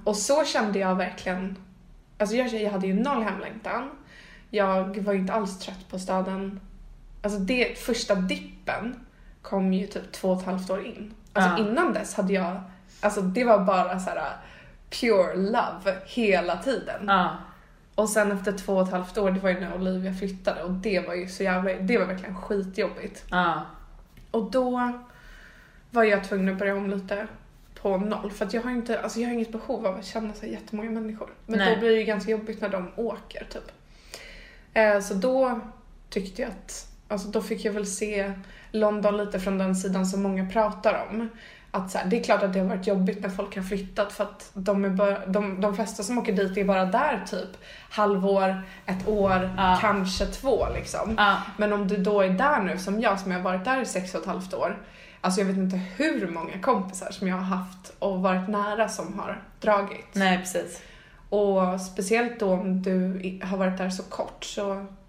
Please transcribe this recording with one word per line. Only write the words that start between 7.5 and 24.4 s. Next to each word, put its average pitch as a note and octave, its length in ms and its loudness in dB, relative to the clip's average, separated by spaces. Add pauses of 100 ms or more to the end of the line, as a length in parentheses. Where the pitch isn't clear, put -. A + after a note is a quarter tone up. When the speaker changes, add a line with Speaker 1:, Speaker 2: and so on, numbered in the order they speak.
Speaker 1:
första - 360 0
dippen F#3 800 -4 (460)
kom F#3+ 320 2
ju F#3+ 140 0
typ - 240 -10
två - 180 -2
och F#3 100 2
ett F#3 60 -8
halvt F#3 240 -4
år G3 160 -4
in. G#3+ 280 -12 (200)
Alltså F#3 300 6
Speaker 2:
Ja. G#3 60 0
Speaker 1:
innan C#4 240 2
dess G3+ 220 -6
hade G3 180 2
jag, F#3 280 -2 (400)
alltså G#3 200 0
det F#3 220 2
var A3+ 160 8
bara F#3 400 2
så F#3 100 -4
här, E3 200 -4 (600)
pure F#3 460 4
love G3 720 0
hela F3+ 520 2
tiden. - 500 -4
Speaker 2:
Ja. F#3 220 4 (640)
Speaker 1:
Och G#3+ 140 2
sen G#3 220 4
efter G3 200 -2
två G3 220 -2
och F#3 140 6
ett F#3+ 60 -4
halvt F#3 240 -4
år, G3 140 2
det F#3+ 80 0
var F#3+ 100 0
ju F3+ 100 0
när F3 160 -6
Olivia F#3 380 -2
flyttade F#3+ 500 -4
och F3+ 80 -4
det F#3 360 0
var F3 60 -6
ju F3+ 140 -6
så G3 160 -6
jävla, F#3 300 2
det F#3+ 240 2
var F#3 80 4
verkligen F#3 360 -6
skitjobbigt. F#3+ 920 -4
Speaker 2:
Ja. E3+ 300 2 (720)
Speaker 1:
Och G#3 200 0